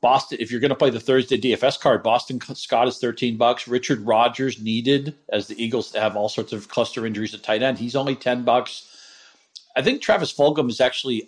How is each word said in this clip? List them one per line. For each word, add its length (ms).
Boston, 400
if 80
you're 100
gonna 140
play 160
the 100
Thursday 380
D 160
F 100
S 140
card, 240
Boston 360
C-, 160
Scott 320
is 120
thirteen 400
bucks. 280
Richard 400
Rodgers 540
needed, 540
as 180
the 160
Eagles 300
have 220
all 120
sorts 240
of 160
cluster 380
injuries 260
at 100
tight 200
end. 160
He's 180
only 180
ten 300
bucks. 500
I 60
think 220
Travis 320
Fulgham 340
is 140
actually 460